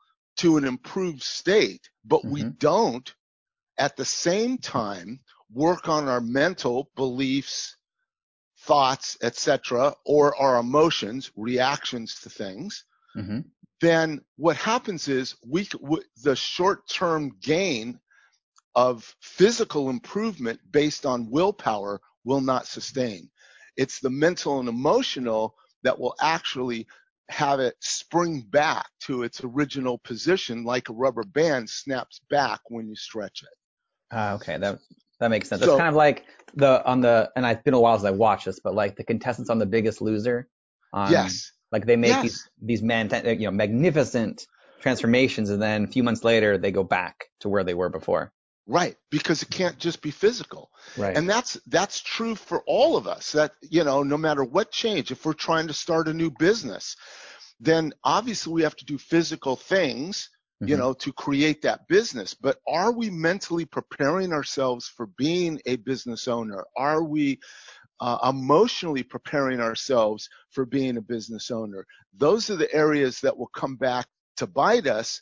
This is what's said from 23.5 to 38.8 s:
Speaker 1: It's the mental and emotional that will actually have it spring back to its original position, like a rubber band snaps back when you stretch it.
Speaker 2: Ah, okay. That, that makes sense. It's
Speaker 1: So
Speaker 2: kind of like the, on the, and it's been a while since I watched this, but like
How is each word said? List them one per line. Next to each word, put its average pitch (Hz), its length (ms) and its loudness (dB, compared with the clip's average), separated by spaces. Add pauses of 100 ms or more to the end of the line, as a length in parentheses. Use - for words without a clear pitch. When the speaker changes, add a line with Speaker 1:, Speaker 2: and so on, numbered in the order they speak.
Speaker 1:
It's - 220 -2
the 131 100 -2
mental 147 500 0
and 123 100 -2
emotional 123 840 0 (300)
that - 160 0
will 127 200 -4
actually 131 680 -2 (420)
have 139 300 0
it 123 220 0
spring 165 680 -2
back 147 380 2 (140)
to 127 220 -4
its - 200 -8
original 127 560 -2
position, 120 640 -2
like 123 260 -4
a 117 40 -10
rubber 120 300 -2
band 131 460 0
snaps - 600 -8
back 135 400 0
when 113 180 -10
you 107 80 -12
stretch - 480 -12
it. - 140 -20 (540)
Speaker 2:
Ah, 107 220 -2
okay. 87 240 -8
That, 98 220 -4 (400)
that 117 100 2
makes 107 200 -2
sense. 101 120 -2
It's 127 80 6
Speaker 1:
So 143 80 6
Speaker 2:
kind 165 120 4
of 147 60 0
like 147 300 4 (300)
the, 135 300 6
on 127 160 2
the, 117 340 6
and 127 100 0
it's 113 180 0
been 139 100 4
a 127 60 6
while 117 180 8
since 101 100 0
I 98 40 4
watched 101 340 2
this, 95 140 -6
but 95 160 -4
like 104 200 0